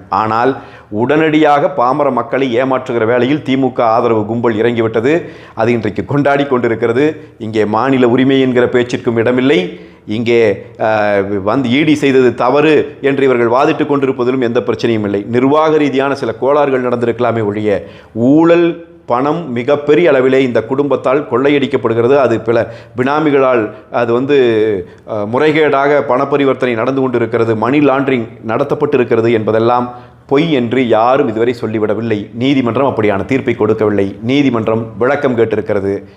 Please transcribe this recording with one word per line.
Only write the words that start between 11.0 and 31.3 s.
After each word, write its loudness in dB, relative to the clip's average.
வந்து -2
இ 2
டி 4
செய்தது 2
தவறு 0
என்று 0
இவர்கள் 2
வாதிட்டு 0
கொண்டிருப்பதிலும் -2
எந்த -2
பிரச்சனையும் -2
இல்லை. -4
நிர்வாக 2
ரீதியான 0
சில -4
கோளாறுகள் 2
நடந்திருக்கலாமே -2
ஒழிய -2
ஊழல் 2
பணம் -2
மிகப்பெரிய 2
அளவிலே 4
இந்த 0
குடும்பத்தால் 0
கொள்ளையடிக்கப்படுகிறது. 0
அது 2
பல 0
பினாமிகளால் 2
அது 0
வந்து, 2
அ, -6
முறைகேடாக 2
பண 0
பரிவர்த்தனை 0
நடந்து -2
கொண்டிருக்கிறது, 0
மணி 0
லாண்டரிங் 0
நடத்தப்பட்டிருக்கிறது 0
என்பதெல்லாம் 0
பொய் 0
என்று 0
யாரும் 2
இதுவரை -2